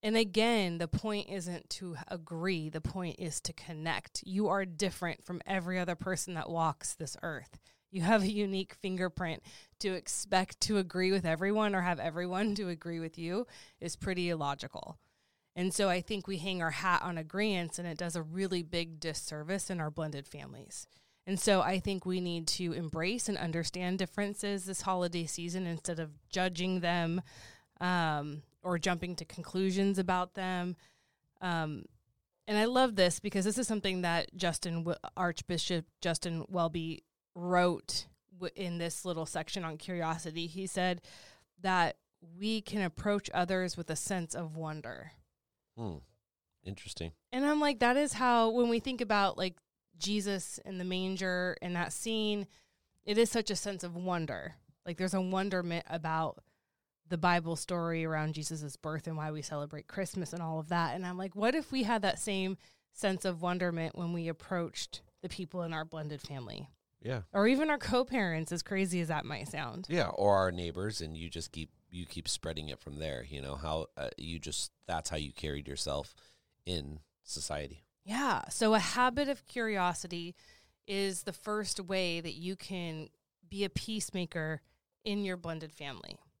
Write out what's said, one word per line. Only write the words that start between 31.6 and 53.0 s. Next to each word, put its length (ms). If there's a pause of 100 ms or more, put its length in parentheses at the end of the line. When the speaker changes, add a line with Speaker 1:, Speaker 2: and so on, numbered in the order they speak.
Speaker 1:
and 120
I 60
love 320
this 240
because 240
this 140
is 100
something 340
that 340
Justin 420
W-, 180 (200)
Archbishop 720 (140)
Justin 480
Welby 560 (300)
wrote 720 (260)
w-, 240
in 220
this 260
little 220
section 380
on 120
curiosity. 720
He 200
said 360 (580)
that 360 (420)
we 240
can 200
approach 520
others 420
with 140
a 60
sense 380
of 220
wonder. 560 (640)
Speaker 2:
Hmm. 220 (680)
Interesting. 480 (200)
Speaker 1:
And 140
I'm 140
like, 200
that 160
is 180
how, 360
when 180
we 120
think 200
about, 380
like, 160 (420)
Jesus 680
in 140
the 60
manger 800
and 140
that 160
scene, 540 (580)